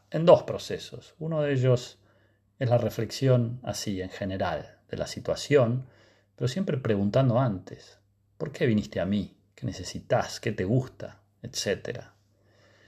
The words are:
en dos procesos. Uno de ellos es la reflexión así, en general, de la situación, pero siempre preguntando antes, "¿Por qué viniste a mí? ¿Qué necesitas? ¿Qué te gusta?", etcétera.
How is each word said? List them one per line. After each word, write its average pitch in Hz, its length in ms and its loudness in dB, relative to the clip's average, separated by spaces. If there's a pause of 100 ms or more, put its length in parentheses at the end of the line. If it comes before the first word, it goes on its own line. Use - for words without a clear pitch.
(120)
en 160 140 0
dos 170 180 10
procesos. - 760 -8
Uno 160 220 -2
de 143 120 0
ellos 127 460 2 (600)
es 123 100 0
la 120 80 6
reflexión 120 880 0
así, 101 380 -6
en 92 80 -8
general, 92 720 -4 (100)
de - 80 -6
la 76 100 -4
situación, 123 800 0 (480)
pero 127 120 -2
siempre 185 300 -2
preguntando 113 640 2
antes, - 600 -4 (380)
"¿Por - 140 -8
qué - 140 -2
viniste 104 340 0
a 87 60 -2
mí? 98 320 -2 (180)
¿Qué - 100 -10
necesitas? - 760 -4
¿Qué 113 120 -4
te 101 120 -4
gusta?", - 580 -2 (200)
etcétera. - 720 -6 (720)